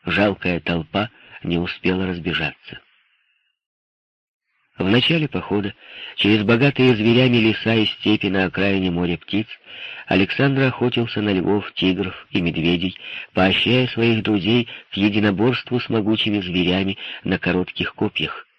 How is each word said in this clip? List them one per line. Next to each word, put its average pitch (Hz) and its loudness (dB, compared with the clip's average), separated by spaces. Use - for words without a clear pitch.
Жалкая 92 0
толпа 85 -4
не 85 -2
успела 92 -2
разбежаться. 82 -6
В 95 0
начале 131 2
похода 98 -4
через 104 4
богатые 127 4
зверями 120 4
леса 110 2
и 110 2
степи 104 0
на 95 0
окраине 95 0
моря 87 -2
птиц 107 -4
Александр 135 2
охотился 120 -2
на 104 0
львов, 95 0
тигров 92 -2
и 101 -2
медведей, 85 -2
поощряя 104 2
своих 113 0
друзей 110 0
к - -18
единоборству 104 0
с - -12
могучими 107 0
зверями 90 0
на 92 0
коротких - -2
копьях. - -6